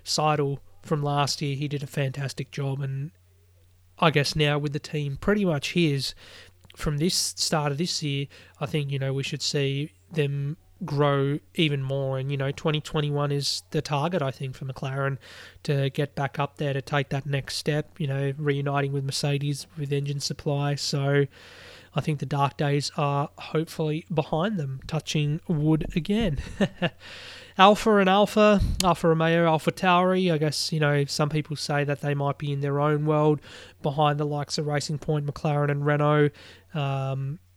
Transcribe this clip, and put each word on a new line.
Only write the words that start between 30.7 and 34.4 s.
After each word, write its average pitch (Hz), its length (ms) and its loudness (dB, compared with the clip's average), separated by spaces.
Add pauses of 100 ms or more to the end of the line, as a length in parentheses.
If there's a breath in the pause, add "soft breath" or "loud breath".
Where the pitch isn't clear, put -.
you 160 60 -2
know, 143 260 2
some 147 240 -2
people 151 260 -2
say 143 280 -2
that 139 180 -2
they 147 140 -2
might 139 240 -2
be 147 120 -4
in 139 100 -2
their 143 180 0
own 147 260 2
world 151 340 4 (440 loud breath)
behind 147 360 2
the 151 60 0
likes 147 320 -4